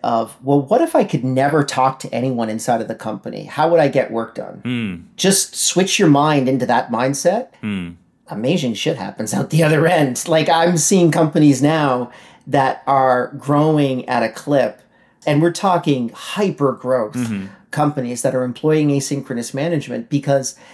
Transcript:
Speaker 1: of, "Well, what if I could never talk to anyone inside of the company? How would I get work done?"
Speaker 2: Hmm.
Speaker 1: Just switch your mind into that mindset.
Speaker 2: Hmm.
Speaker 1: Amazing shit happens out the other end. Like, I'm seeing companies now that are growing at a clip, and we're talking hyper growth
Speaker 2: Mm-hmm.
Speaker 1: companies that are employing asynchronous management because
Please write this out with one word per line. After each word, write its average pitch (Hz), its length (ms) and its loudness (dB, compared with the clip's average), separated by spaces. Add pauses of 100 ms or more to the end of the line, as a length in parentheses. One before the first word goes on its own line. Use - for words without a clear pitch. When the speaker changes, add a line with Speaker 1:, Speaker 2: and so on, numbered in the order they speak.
Speaker 1:
of, 117 380 -2
"Well, 143 180 2
what 202 220 2
if 330 140 -2
I 262 80 4
could 139 200 -2
never 139 400 2
talk 135 360 0
to - 120 -12
anyone 117 380 -2
inside 113 320 -2
of 101 60 -8
the 110 80 -6
company? 107 480 -10
How 156 260 0
would 170 100 4
I 147 100 4
get 135 220 0
work 113 220 -6
done?" - 300 -14
Speaker 2:
Hmm. 117 320 -4 (220)
Speaker 1:
Just - 380 0
switch - 440 0
your 180 100 4
mind 143 400 4
into 127 160 0
that 120 260 0
mindset. 139 580 -2 (120)
Speaker 2:
Hmm. 95 280 -6 (380)
Speaker 1:
Amazing 131 460 -2
shit - 240 -4
happens 101 380 -8
out 175 160 -4
the 156 120 2
other 156 220 2
end. 151 420 0
Like, 160 220 0
I'm 170 280 2
seeing 170 340 4
companies 151 500 4
now 143 480 2 (380)
that 135 400 2
are 131 500 2
growing 147 720 2
at 120 140 0
a 110 60 0
clip, 131 520 0 (460)
and 151 160 2
we're 170 80 2
talking 156 580 0
hyper 156 640 -2
growth 120 420 -2
Speaker 2:
Mm-hmm. 113 320 -6 (260)
Speaker 1:
companies 135 520 -2
that 131 100 0
are 127 100 0
employing 151 460 0
asynchronous 135 640 -4
management 135 560 -4
because 139 460 -2 (180)